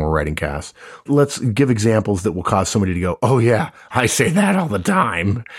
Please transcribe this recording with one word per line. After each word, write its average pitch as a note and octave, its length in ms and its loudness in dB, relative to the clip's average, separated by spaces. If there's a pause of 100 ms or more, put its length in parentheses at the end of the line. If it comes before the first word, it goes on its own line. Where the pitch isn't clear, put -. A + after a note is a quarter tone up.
when D#2 80 0
we're - 40 0
writing D2+ 220 0
casts. D2 400 -6 (320)
Let's C#3+ 320 2
give B2+ 320 2
examples G#2+ 540 2
that G2+ 80 0
will F2 100 -6
cause F#2+ 260 0
somebody F#2+ 260 0
to E2+ 60 -4
go, F2+ 220 -2
"Oh, B2 160 2
yeah, A#2 320 2 (220)
I B2 140 0
say A#2 240 0
that G3 260 2
all F3+ 100 -2
the G2+ 140 -4
time. A2 640 -2 (140)